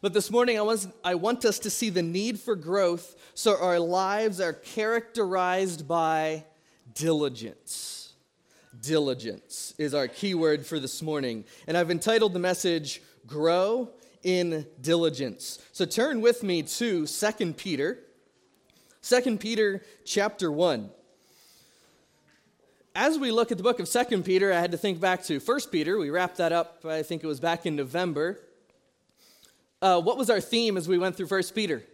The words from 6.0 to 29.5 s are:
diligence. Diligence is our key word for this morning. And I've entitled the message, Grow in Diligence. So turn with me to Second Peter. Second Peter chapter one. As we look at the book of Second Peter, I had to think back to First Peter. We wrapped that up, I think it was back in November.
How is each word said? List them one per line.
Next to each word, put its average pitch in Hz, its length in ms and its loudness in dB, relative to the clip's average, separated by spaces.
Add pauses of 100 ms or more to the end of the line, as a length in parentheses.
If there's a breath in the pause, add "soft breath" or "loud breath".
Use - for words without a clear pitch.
diligence. 143 1040 -4 (840 soft breath)
Diligence 127 960 -4
is 147 160 -2
our 139 140 0
key 196 260 -4
word 156 320 2
for 160 140 -4
this 131 220 -8
morning. 135 420 -4 (240 loud breath)
And 160 80 0
I've 175 140 2
entitled 214 420 2
the 180 80 -2
message, 175 600 -2 (240 soft breath)
Grow 180 640 2 (340 loud breath)
in 175 420 0 (140)
Diligence. 147 920 0
So - 120 -2
turn 240 360 0
with 233 220 4
me 180 220 0
to 180 420 -2
Second 202 500 -2
Peter. 165 440 -4 (1000 soft breath)
Second 247 360 4
Peter 208 460 0 (200 loud breath)
chapter 202 460 0
one. 147 400 2 (2000 soft breath)
As 311 240 2
we 269 120 0
look 226 220 2
at 214 40 -2
the 180 60 -8
book 240 160 2
of 175 80 -4
Second 240 380 0
Peter, 190 280 4
I 175 60 4
had 175 140 0
to 165 60 -4
think 185 220 -2
back 185 240 2
to 151 140 -2
First 226 320 -2
Peter. 170 280 0
We 151 120 -2
wrapped 180 280 0
that 170 140 2
up, - 320 -2
I 160 180 -2
think 156 200 -6
it 160 40 -6
was 147 140 -4
back 165 260 -2
in 156 100 -2
November. 156 640 -2 (1400 soft breath)